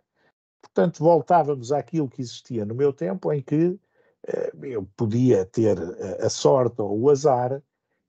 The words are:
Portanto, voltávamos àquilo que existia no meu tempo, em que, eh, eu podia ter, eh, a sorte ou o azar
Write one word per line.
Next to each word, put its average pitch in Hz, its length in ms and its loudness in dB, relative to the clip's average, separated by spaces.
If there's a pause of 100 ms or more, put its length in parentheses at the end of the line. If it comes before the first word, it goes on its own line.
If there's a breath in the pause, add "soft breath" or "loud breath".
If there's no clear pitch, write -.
(600)
Portanto, 180 420 -2
voltávamos 147 680 2
àquilo 147 360 -2
que 131 140 -10
existia 117 420 -10
no 107 100 -8
meu 139 180 0
tempo, 170 400 -4
em 143 100 -4
que, 175 360 0 (480)
eh, - 260 -6 (100)
eu 104 240 -8 (100)
podia 117 500 2
ter, 101 320 0
eh, 92 480 -6
a - 20 2
sorte 127 520 2
ou 104 200 -4
o 135 100 4
azar 135 500 2 (480)